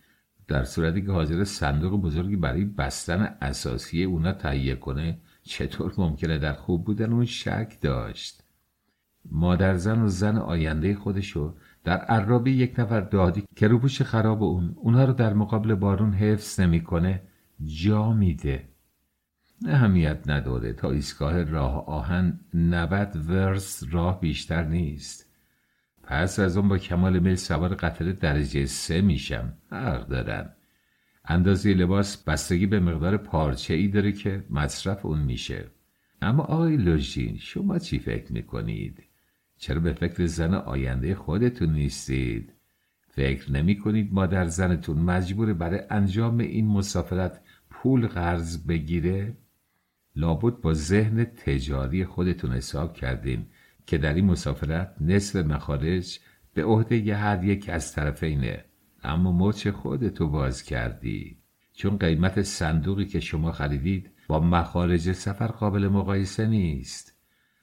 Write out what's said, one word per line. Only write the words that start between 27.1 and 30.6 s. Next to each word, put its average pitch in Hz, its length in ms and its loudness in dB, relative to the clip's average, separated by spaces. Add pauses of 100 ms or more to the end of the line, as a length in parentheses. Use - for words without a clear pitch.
میل 92 160 4
سوار 87 400 0
قطر 85 360 -2
درجهٔ 71 540 0
سه 82 360 -2
می‌شم. 65 520 0 (180)
حق 90 360 -4
دارن. 60 420 -4 (760)